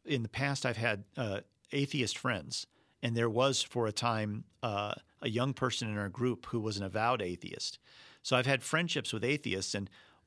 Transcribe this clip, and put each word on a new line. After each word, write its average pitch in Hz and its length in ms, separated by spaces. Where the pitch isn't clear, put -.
in 131 180
the 110 60
past, 139 360
I've 117 120
had, 110 260
uh, 107 260
atheist 139 460
friends, 120 500
and 117 120
there 117 140
was, 123 320
for 120 260
a 107 40
time, 107 540
uh, 104 300
a - 80
young 123 240
person 120 360
in 107 80
our 101 120
group 123 380
who 120 120
was 107 180
an 101 60
avowed 107 380
atheist. - 580
So - 120
I've 127 100
had 135 160
friendships 160 520
with 113 100
atheists, 120 500
and 101 160